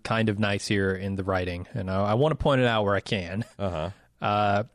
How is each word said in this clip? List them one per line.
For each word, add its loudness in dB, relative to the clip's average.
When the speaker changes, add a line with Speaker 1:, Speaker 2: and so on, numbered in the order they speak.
Speaker 1:
kind 0
of 0
nice 0
here 2
in -4
the -4
writing, -2
and -6
I, 0
I 2
wanna 2
point 2
it 4
out 2
where 4
I 2
can. -4
Speaker 2:
Uh-huh. -2
Speaker 1:
Uh, 2